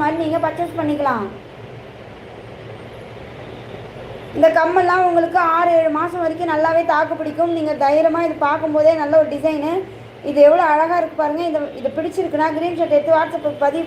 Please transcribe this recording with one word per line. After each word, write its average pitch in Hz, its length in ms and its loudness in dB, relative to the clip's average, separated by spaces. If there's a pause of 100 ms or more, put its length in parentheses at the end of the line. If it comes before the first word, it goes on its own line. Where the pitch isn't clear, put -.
மாதிரி 320 200 0
நீங்க 320 240 0
பர்ச்சேஸ் 240 340 -4
பண்ணிக்கலாம். 262 460 0 (3000)
இந்த 311 120 6 (120)
கம்மெல்லாம் 359 500 2
உங்களுக்கு 339 280 2 (180)
ஆறு, 349 240 2
ஏழு 320 180 2
மாசம் 339 260 -4
வரைக்கும் 330 300 -4
நல்லாவே 320 300 2 (100)
தாக்கு 311 260 -2
பிடிக்கும். 320 380 -2
நீங்க 302 160 -2 (100)
தைரியமா 311 460 4
இது 311 40 -4 (140)
பார்க்கும்போதே 311 540 2
நல்ல 285 120 0 (100)
ஒரு 311 120 -6
டிசைனு. 311 380 0 (560)
இது 277 80 0 (100)
எவ்வளோ 349 240 6
அழகா 320 300 2
இருக்கு 311 200 -2
பாருங்க. 302 280 -2
இந்த, 302 100 -2 (220)
இது 269 180 -4
பிடிச்சிருக்குன்னா, 320 540 -2
ஸ்கிரீன்ஷாட் 320 440 2
எடுத்து 311 220 4
WhatsApp-ல 320 380 -4 (100)
பதிவு 330 180 -2